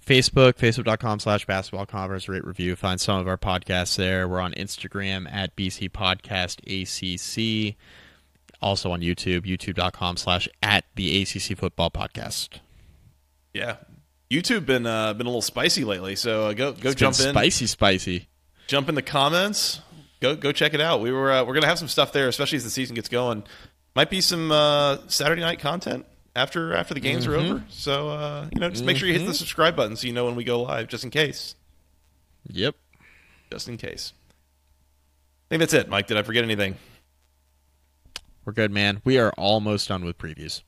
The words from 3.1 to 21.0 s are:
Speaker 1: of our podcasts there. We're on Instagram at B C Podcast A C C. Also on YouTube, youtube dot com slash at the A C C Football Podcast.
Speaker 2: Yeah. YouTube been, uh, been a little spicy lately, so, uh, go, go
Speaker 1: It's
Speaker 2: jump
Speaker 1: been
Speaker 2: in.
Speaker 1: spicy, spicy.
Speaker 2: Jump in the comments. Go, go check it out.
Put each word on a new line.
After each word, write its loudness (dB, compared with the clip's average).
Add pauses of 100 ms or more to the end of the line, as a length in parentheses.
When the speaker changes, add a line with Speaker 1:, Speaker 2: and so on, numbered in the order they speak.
Speaker 1:
of -2
our 0
podcasts -2
there. 0
We're -2
on -4
Instagram -8
at -4
B -2
C -8
Podcast -2
A -6
C -6
C. -2 (840)
Also 0
on -2
YouTube, 0
youtube -4
dot 0
com -4
slash 0 (140)
at 2 (100)
the 2
A 0
C -6
C -4
Football 0
Podcast. -8 (920)
Speaker 2:
Yeah. -6 (540)
YouTube 0
been, 2
uh, 0
been -4
a -2
little -2
spicy 0
lately, -4
so, 0
uh, -2
go, -2
go -2
Speaker 1:
It's 0
Speaker 2:
jump 4
Speaker 1:
been 4
Speaker 2:
in. 0
Speaker 1:
spicy, 2
spicy. 2 (400)
Speaker 2:
Jump 0
in 0
the 0
comments. 2 (420)
Go, 2
go 0
check 2
it 0
out. 2